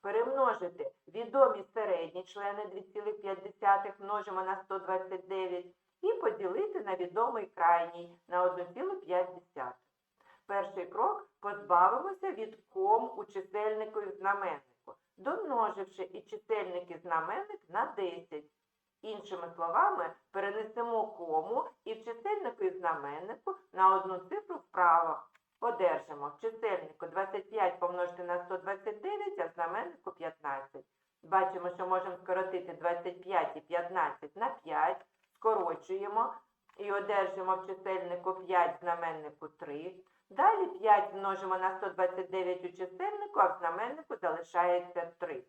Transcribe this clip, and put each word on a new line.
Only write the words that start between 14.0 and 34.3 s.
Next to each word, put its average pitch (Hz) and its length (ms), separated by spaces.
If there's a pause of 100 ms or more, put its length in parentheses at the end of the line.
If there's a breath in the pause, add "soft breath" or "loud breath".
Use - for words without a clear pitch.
і 202 40
в 190 60
знаменнику, 190 840 (220)
домноживши 220 880
і 214 180
чисельник, 185 680
і 165 60
знаменник 196 640 (100)
на 196 160
десять. 170 600 (560)
Іншими 196 540
словами, 220 580 (180)
перенесемо 214 760
кому 175 580 (180)
і - 100
в 226 120
чисельнику, 392 580
і 185 60
в 180 80
знаменнику 165 800 (180)
на 190 220
одну 190 220
цифру 370 380
вправо. 170 640 (420)
Одержимо 156 760
в - 40
чисельнику 220 680
двадцять 185 420
п'ять 190 300
помножити 180 440
на 175 220
сто 185 120
двадцять 196 440
дев'ять, 403 380
а 170 60
в 165 60
знаменнику 175 600
п'ятнадцять. 139 760 (380)
Бачимо, 180 460
що 180 180
можемо 185 300
скоротити 185 560
двадцять 175 500
п'ять 180 340
і 151 40
п'ятнадцять 170 760